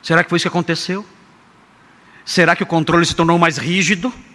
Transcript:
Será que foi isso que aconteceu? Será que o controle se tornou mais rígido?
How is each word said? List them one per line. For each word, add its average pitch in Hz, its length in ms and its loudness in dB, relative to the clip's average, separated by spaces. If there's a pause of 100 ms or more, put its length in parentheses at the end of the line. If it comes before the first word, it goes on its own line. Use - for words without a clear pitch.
Será 165 220 0
que - 80 -4
foi 180 60 0
isso 160 80 0
que 185 40 0
aconteceu? 175 560 -4 (1200)
Será 170 300 2
que - 80 -4
o 185 40 -4
controle 165 380 2
se - 120 -4
tornou 170 200 2
mais 165 220 2
rígido? 180 560 -2 (200)